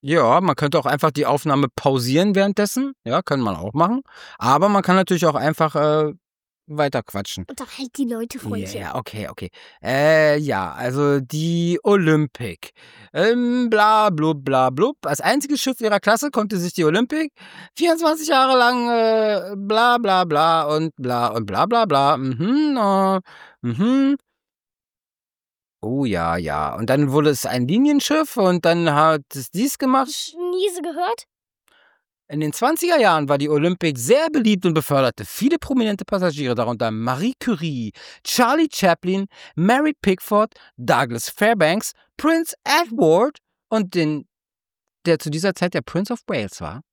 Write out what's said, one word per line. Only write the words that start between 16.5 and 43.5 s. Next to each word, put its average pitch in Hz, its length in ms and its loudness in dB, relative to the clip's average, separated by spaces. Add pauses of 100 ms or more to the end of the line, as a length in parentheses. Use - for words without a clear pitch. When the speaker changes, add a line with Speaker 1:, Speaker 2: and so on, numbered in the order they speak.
Speaker 1:
sich 175 120 -4
die 170 140 -2
Olympic 254 480 0 (420)
vierundzwanzig 320 540 0
Jahre 262 280 4
lang, 247 320 2
äh, 220 680 0
bla, 220 400 2
bla, 190 260 2
bla 160 400 2
und 156 320 -2
bla 123 320 -2
und 110 180 -2
bla, 101 200 2
bla, 233 180 2
bla. 143 320 4
Mhm, 202 640 -2
äh, 190 420 2 (480)
mhm. 254 480 2 (1700)
Oh 127 220 -4
ja, 87 320 -2
ja. 76 400 -4
Und 113 140 -6
dann 139 240 2
wurde 151 160 4
es 143 160 -2
ein 123 200 -2
Linienschiff 285 680 0
und 180 300 2
dann 170 280 2
hat 156 280 4 (120)
es 135 160 -10
dies 247 280 -2
gemacht. 262 320 0
Speaker 2:
Ich - 280 -12
nie 359 380 -2
so 359 60 -10
gehört. 349 420 -6 (1040)
Speaker 1:
In 151 140 -6
den 151 100 -2
zwanziger 320 480 0
Jahren 156 300 2
war 143 80 2
die 143 100 -2
Olympic 156 500 0
sehr 247 320 2
beliebt 220 360 0
und 170 80 2
beförderte 135 500 0
viele 285 340 -2
prominente 226 460 -2
Passagiere, 147 500 -2
darunter 117 380 -2
Marie 127 480 -2
Curie, 147 540 -4 (320)
Charlie 285 440 2
Chaplin, 190 580 0 (280)
Mary 254 460 2
Pickford, - 520 0 (220)
Douglas 120 540 -2
Fairbanks, 208 640 0 (240)
Prince 330 380 0 (100)
Edward 233 720 2 (320)